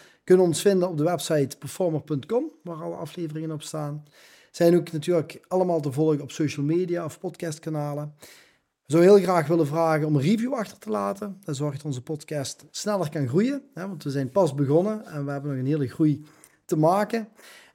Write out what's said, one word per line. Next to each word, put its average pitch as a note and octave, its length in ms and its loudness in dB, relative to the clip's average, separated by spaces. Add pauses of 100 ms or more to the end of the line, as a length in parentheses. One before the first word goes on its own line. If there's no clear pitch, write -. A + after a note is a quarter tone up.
(240)
Kunnen F#3 220 6
ons E3 160 2
vinden F#3+ 280 4
op E3 80 -4
de C#3+ 60 0
website D#3 540 0
performer D#3 440 -2
punt C#3+ 240 -6
com, C4+ 260 -2 (120)
waar E3 200 -12
alle E3+ 120 -8
afleveringen D#3+ 560 -8
op D3+ 100 -8
staan. D3 420 -8 (480)
Zijn E3+ 240 6
ook E3+ 160 2
natuurlijk D#3+ 560 -2
allemaal F3+ 340 2
te C#3+ 100 -4
volgen D3+ 300 2
op C3 100 -12
social C#3+ 340 -2
media E3+ 400 -2
of D3 140 -12
podcastkanalen. D3+ 920 -8 (720)
We - 60 -6
zouden F3 240 8
heel G3 80 8
graag F3 240 2
willen D#3+ 200 2
vragen D#3 400 0
om D3+ 80 2
een C3+ 60 4
review A3 320 0
achter A3 240 -8
te - 120 -16
laten. G3+ 540 -4
Dat D3+ 120 -6
zorgt C#3+ 220 -4
dat - 80 -14
onze B2+ 160 -6
podcast D3+ 680 -10
sneller G3+ 380 -4
kan D3+ 180 -4
groeien, A#3 340 0 (120)
hè, F3 140 -10
want F3+ 160 -12
we D3 60 -6
zijn C3+ 220 -4
pas E3 240 2
begonnen E3+ 500 0
en D3 200 -10
we C#3+ 60 -8
hebben C#3+ 200 -8
nog C3+ 80 -6
een B2+ 60 -4
hele D3 220 0
groei D3+ 380 0 (400)
te F#3 120 -2
maken. G#3 500 0 (480)